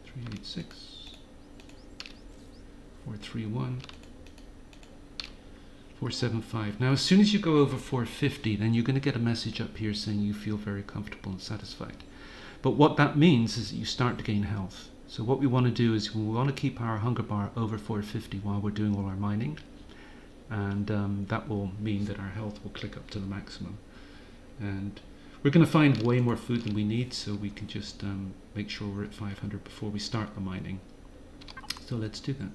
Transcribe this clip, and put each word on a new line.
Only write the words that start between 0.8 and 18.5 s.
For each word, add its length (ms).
four 120
three 280
one, 360
four 100
seven 320
five. 380
Now, 120
as 100
soon 180
as 140
you 60
go 180
over 200
four 300
fifty, 480
then 180
you're 100
gonna 160
get 160
a 40
message 420
up 160
here 160
saying 280
you 120
feel 240
very 240
comfortable 520
and 60
satisfied. 580
But 80
what 260
that 180
means 420
is 120
that 80
you 80
start 320
to 60
gain 180
health. 480
So 180
what 160
we 60
wanna 240
do 240
is 220
we 80
wanna 280
keep 300
our 160
hunger 240
bar 340
over 220
four 240
fifty 380
while 200